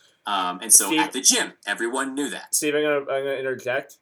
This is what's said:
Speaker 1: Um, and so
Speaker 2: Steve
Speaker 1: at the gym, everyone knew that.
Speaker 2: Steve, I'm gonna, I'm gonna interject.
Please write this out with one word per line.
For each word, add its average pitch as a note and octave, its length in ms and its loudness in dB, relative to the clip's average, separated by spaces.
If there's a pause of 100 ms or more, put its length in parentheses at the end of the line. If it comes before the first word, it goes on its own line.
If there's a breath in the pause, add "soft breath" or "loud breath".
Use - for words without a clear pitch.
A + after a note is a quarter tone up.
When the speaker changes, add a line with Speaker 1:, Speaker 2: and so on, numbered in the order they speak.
(260 soft breath)
Speaker 1:
Um, F#2 360 -2
and A2+ 100 0
so - 140 8
Speaker 2:
Steve D#3 140 2
Speaker 1:
at D3+ 120 0
the - 80 -4
gym, - 340 2 (120)
everyone A#2+ 480 -2
knew C#3 160 -4
that. - 240 -8
Speaker 2:
Steve, D3 220 0
I'm D3+ 60 0
gonna, D3 180 0
I'm C#3 240 -4
gonna C#3 80 -4
interject. C3 680 -6